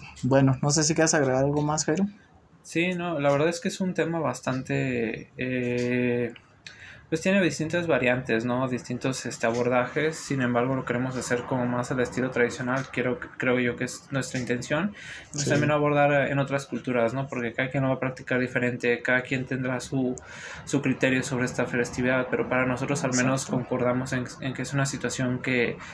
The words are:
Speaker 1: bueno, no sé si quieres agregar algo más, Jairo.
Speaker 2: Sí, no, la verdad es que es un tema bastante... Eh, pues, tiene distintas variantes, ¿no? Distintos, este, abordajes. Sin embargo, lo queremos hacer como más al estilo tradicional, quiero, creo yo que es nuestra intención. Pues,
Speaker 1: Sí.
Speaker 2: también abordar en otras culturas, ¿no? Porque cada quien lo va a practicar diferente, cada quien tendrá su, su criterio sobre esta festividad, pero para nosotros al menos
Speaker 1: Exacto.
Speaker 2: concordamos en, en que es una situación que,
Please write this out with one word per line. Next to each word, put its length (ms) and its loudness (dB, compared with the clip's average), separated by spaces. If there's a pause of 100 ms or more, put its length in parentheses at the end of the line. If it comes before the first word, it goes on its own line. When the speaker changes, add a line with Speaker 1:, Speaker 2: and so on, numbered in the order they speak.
(240)
Speaker 1:
bueno, 380 6
no 100 2
sé 120 4
si 120 0
quieres 180 4
agregar 300 4
algo 180 2
más, 240 0
Jairo. 200 2 (580)
Speaker 2:
Sí, 300 -2
no, 260 -4
la 120 4
verdad 180 4
es 100 -2
que 80 -6
es 140 -4
un 120 0
tema 260 0
bastante... 1160 -2
Eh, 960 0 (760)
pues, 100 0
tiene 240 4
distintas 440 0
variantes, 580 2
¿no? 240 0
Distintos, 560 -4
este, 220 -2
abordajes. 680 2
Sin 260 -4
embargo, 340 2
lo 100 -4
queremos 320 -2
hacer 260 0
como 220 -2
más 260 -2
al 80 0
estilo 300 0
tradicional, 640 0
quiero, 260 0 (180)
creo 220 2
yo 160 0
que 100 -4
es 260 -10
nuestra 280 -4
intención. 540 -2 (400)
Pues, 120 -4
Speaker 1:
Sí. 40 0
Speaker 2:
también 220 2
abordar 580 4
en 100 0
otras 280 -2
culturas, 480 0
¿no? 120 -4
Porque 240 -4
cada 180 -2
quien 140 0
lo 60 2
va 60 2
a 40 -4
practicar 400 -2
diferente, 640 0
cada 220 2
quien 220 -4
tendrá 360 -4
su, 340 -2 (480)
su 180 0
criterio 420 2
sobre 220 0
esta 200 -2
festividad, 640 0
pero 180 0
para 200 2
nosotros 360 -2
al 100 0
menos 280 2
Speaker 1:
Exacto. 160 -2
Speaker 2:
concordamos 560 0
en, 120 -2 (140)
en 140 -4
que 80 -6
es 120 -8
una 120 2
situación 540 -2
que, 380 0 (160)